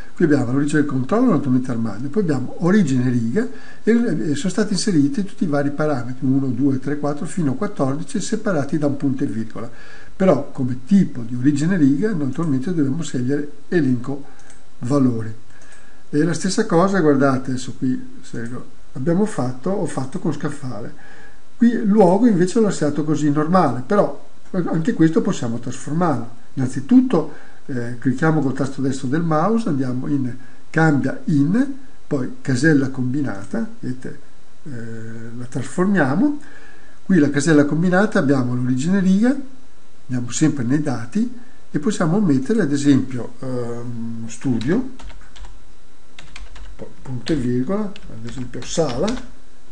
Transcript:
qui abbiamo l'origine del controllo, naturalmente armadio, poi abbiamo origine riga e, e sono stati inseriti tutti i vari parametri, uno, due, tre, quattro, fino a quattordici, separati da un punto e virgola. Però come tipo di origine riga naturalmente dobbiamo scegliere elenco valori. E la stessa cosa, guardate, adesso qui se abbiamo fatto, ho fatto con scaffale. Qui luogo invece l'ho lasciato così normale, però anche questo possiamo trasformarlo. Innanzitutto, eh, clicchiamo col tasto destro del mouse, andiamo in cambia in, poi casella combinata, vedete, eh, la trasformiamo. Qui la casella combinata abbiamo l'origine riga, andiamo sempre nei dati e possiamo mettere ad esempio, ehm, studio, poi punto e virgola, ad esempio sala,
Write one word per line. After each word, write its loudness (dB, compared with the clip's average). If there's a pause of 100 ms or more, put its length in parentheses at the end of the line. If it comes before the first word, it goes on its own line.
(140)
qui 2
abbiamo 2
l'origine 2
del 0
controllo, 2
naturalmente 2
armadio, -2
poi 0
abbiamo -2
origine 4
riga 0 (340)
e, 2 (380)
e 0
sono -2
stati 0
inseriti 2
tutti -4
i 2
vari 0
parametri, -2
uno, 2
due, 2
tre, -2
quattro, -2
fino 0
a -4
quattordici, -2
separati 0
da 0
un -2
punto 0
e 0
virgola. -4 (440)
Però 2
come -2
tipo 4
di -6
origine 2
riga 4
naturalmente -2
dobbiamo 0
scegliere -2 (180)
elenco 0 (540)
valori. 2 (800)
E 2
la 0
stessa 0
cosa, 4
guardate, 2
adesso -4
qui -2
se -6 (440)
abbiamo 0
fatto, -2
ho 0
fatto -4
con 0
scaffale. -4 (640)
Qui 4
luogo 6
invece 4
l'ho 6
lasciato 0
così 2
normale, 2
però 0 (240)
anche 0
questo 4
possiamo -2
trasformarlo. -2 (240)
Innanzitutto, 4 (320)
eh, -4
clicchiamo 2
col 2
tasto -2
destro 0
del 0
mouse, 2
andiamo -2
in 0 (360)
cambia 2
in, 2 (340)
poi -2
casella 4
combinata, -2 (120)
vedete, -4 (440)
eh, -6 (640)
la -6
trasformiamo. 2 (640)
Qui 4
la 6
casella 4
combinata 2
abbiamo 2
l'origine 0
riga, 4 (720)
andiamo -2
sempre 2
nei 2
dati -2 (400)
e -2
possiamo 2
mettere 2
ad 0
esempio, 2
ehm, -4
studio, 0 (1800)
poi -6 (140)
punto -4
e 0
virgola, 0
ad -6
esempio -6
sala, 0 (640)